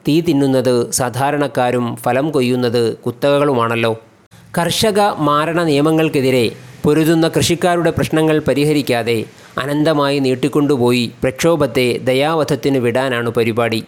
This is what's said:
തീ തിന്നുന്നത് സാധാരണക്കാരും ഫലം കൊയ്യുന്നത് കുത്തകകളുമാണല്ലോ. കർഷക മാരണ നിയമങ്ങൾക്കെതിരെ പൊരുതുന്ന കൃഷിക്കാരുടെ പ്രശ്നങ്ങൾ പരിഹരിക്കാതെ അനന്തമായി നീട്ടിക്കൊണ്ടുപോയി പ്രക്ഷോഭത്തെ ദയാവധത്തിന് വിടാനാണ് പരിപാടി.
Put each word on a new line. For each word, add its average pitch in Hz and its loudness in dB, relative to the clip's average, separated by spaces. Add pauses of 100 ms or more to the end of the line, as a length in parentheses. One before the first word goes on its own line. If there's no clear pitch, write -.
തീ 151 0
തിന്നുന്നത് 135 2 (160)
സാധാരണക്കാരും 127 -2 (100)
ഫലം 127 -2
കൊയ്യുന്നത് 123 0 (140)
കുത്തകകളുമാണല്ലോ. 120 0 (580)
കർഷക 185 0 (180)
മാരണ 156 0
നിയമങ്ങൾക്കെതിരെ 143 2 (340)
പൊരുതുന്ന 160 2
കൃഷിക്കാരുടെ 170 0
പ്രശ്നങ്ങൾ 156 0
പരിഹരിക്കാതെ 127 0 (400)
അനന്തമായി 143 0
നീട്ടിക്കൊണ്ടുപോയി 127 2 (120)
പ്രക്ഷോഭത്തെ 131 0 (120)
ദയാവധത്തിന് 139 0
വിടാനാണ് 120 -2
പരിപാടി. 113 0